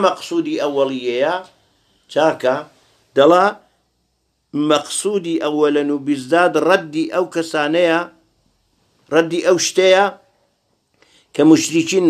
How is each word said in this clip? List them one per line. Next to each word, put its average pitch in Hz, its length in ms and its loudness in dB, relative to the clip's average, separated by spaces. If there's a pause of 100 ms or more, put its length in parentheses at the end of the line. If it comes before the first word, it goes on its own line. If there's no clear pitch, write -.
مەقسوودی 165 580 -4
ئەوەڵیەیە، 135 720 -2 (760)
چاکە، 143 420 0 (640)
دەڵا 170 280 6 (1300)
مەقسوودی 170 720 -4
ئەوەلەن 147 480 0
و 147 60 -2 (100)
بیزداد 147 460 0 (140)
ڕەدی 160 460 -2
ئەو 180 120 -2 (100)
کەسانەیە، 165 640 -2 (1120)
ڕەدی 165 340 0
ئەو 180 100 4 (100)
شتەیە 185 380 2 (1300)
کە 143 160 0
موشریکین 160 600 2